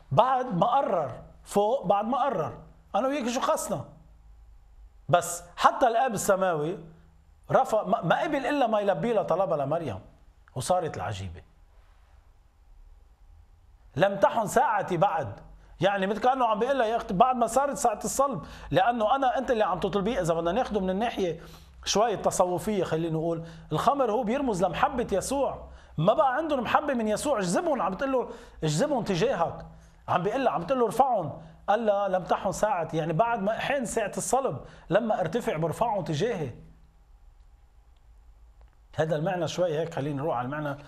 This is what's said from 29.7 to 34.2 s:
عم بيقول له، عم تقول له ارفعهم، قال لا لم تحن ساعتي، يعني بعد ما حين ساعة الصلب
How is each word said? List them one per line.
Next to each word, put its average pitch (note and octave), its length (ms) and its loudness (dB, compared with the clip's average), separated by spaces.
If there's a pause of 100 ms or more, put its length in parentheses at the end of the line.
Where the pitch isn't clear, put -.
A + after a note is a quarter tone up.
عم F3+ 160 0
بيقول A#3+ 220 0
له، F#3 60 2
عم E3 120 -2
تقول B3+ 160 0
له A#3+ 60 2
ارفعهم، G#3+ 560 2 (280)
قال A3 160 2
لا G3+ 220 2
لم F#3 160 0
تحن G#3+ 280 0
ساعتي، F3 460 0
يعني D#3+ 160 -2
بعد A3+ 280 2
ما G#3 120 0
حين A#3+ 320 -2
ساعة G#3+ 320 -2
الصلب A#3 400 0 (320)